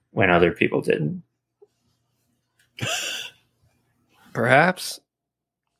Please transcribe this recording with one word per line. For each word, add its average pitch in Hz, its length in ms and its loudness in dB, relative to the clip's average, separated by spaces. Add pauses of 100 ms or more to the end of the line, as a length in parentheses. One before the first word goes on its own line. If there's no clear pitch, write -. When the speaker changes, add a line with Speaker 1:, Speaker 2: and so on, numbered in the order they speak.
(120)
Speaker 1:
when 95 180 0
other 87 220 4
people - 300 -2
didn't. 165 420 -4 (1500)
<laughs> - 60 -8 (1500)
Speaker 2:
Perhaps. 139 680 2 (800)